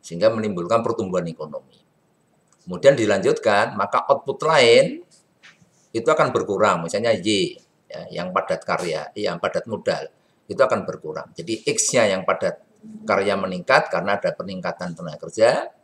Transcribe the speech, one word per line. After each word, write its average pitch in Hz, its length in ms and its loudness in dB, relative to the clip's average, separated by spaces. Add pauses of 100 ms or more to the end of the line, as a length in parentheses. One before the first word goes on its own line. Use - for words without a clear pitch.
Sehingga 90 240 2
menimbulkan 98 560 -2
pertumbuhan 90 400 -2
ekonomi. 78 560 -12 (800)
Kemudian 90 320 4
dilanjutkan, 104 800 2
maka 101 320 -2
output - 400 0
lain 139 560 6 (880)
itu 113 160 -4
akan 156 240 4
berkurang. 98 560 2
Misalnya 110 320 0
Y, 95 400 0 (320)
ya, 85 320 -10
yang 92 80 -6
padat - 320 -2
karya, 82 560 -4
yang 90 240 -4
padat 95 240 -4
modal, 95 440 -4 (400)
itu 92 120 -2
akan 110 240 2
berkurang. 78 520 -10
Jadi - 280 -8
X-nya 127 440 2
yang 95 160 -2
padat 95 360 -2 (440)
karya 98 320 0
meningkat 95 560 0
karena 98 240 -2
ada 87 160 -2
peningkatan 90 640 -10
tenaga 82 240 -14
kerja 113 480 2 (140)